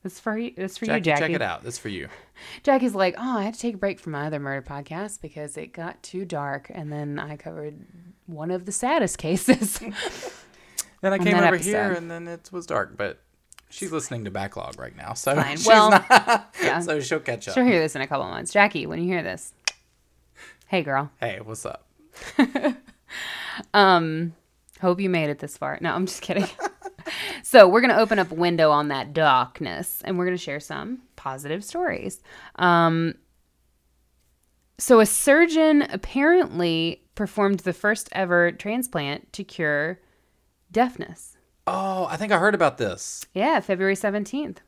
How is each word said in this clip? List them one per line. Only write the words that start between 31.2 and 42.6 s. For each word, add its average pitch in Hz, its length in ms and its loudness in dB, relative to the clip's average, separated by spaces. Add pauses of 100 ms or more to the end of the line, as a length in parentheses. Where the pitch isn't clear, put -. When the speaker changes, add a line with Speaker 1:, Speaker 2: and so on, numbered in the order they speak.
Speaker 1:
stories. - 580 -6 (360)
Um, 165 580 4 (1600)
so 233 220 6
a 214 60 8
surgeon 311 800 4
apparently 175 1160 0 (140)
performed 196 460 0
the 180 100 -2
first 214 400 -2
ever 175 400 2
transplant 180 840 -6
to 196 120 -10
cure 151 560 -2 (680)
deafness. - 680 -4 (280)
Speaker 2:
Oh, 190 440 -2
I 160 80 -6
think 208 160 0
I 170 60 4
heard 208 160 4
about 156 220 2